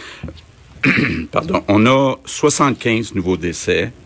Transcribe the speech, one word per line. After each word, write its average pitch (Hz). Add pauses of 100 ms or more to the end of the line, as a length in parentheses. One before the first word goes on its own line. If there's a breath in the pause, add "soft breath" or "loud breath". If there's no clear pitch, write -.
(840 loud breath)
<clears throat> -
Pardon. 175
On 104
a 135
soixante-quinze 123
nouveaux 90
décès. 85 (140)